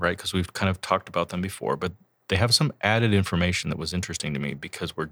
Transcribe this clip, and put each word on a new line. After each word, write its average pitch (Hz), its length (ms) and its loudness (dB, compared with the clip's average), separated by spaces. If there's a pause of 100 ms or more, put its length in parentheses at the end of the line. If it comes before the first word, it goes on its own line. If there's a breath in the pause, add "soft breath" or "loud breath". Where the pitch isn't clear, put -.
right? 87 180 0
'Cause - 140 -6
we've 90 200 0
kind 98 160 0
of 90 120 0
talked - 280 0
about 87 200 -2
them 90 120 -4
before, 90 360 -2
but 90 160 -4 (360)
they 95 80 2
have 120 180 4
some 151 260 2
added 110 320 4
information 90 580 2
that 80 80 -2
was 80 140 -4
interesting 82 420 -4
to 69 60 -4
me 69 140 -4
because 78 420 -8
we're 78 160 -4